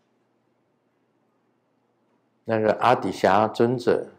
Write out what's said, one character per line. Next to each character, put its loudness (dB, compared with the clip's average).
那 -2
个 2
阿 0
底 -2
峡 2
尊 0
者， -2